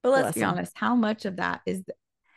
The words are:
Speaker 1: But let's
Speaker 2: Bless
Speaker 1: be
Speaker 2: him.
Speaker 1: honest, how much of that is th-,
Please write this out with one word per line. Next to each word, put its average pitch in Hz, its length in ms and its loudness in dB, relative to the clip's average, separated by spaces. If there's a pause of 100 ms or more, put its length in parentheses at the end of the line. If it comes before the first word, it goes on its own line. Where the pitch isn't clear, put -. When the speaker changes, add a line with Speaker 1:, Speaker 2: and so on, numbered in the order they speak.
Speaker 1:
But 247 80 2
let's 262 140 6
Speaker 2:
Bless - 100 -2
Speaker 1:
be 226 60 -2
Speaker 2:
him. 208 80 2
Speaker 1:
honest, 180 280 -2
how 220 200 0
much 220 300 0
of 185 100 -6
that 180 280 -4
is 190 200 -4
th-, - 120 -12 (400)